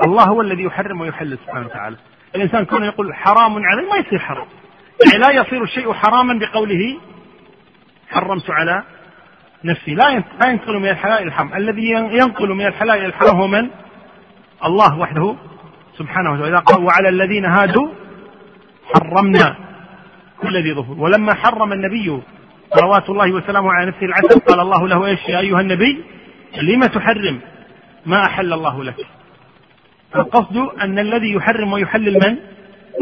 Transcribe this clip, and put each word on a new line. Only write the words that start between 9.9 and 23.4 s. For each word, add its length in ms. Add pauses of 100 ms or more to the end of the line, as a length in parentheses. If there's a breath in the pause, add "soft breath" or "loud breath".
لا 140
ين-، 160 (160)
لا 100
ينتقل 280
من 100
الحلال 300
إلى 80
الحرام. 280
الذي 280
ين-، 300
ينقل 360
من 180
الحلال 320
إلى 80
الحرام 300
هو 100
من؟ 240 (960)
الله 340
وحده 380 (600)
سبحانه 340
وتعالى. 160
إذا 100
قال: 260
"وعلى 240
الذين 360
هادوا 440 (1080)
حرمنا 600 (840)
كل 220
ذي 120
ظفر". 180
ولما 420
حرم 380
النبي 500 (520)
صلوات 360
الله 220
وسلامه 400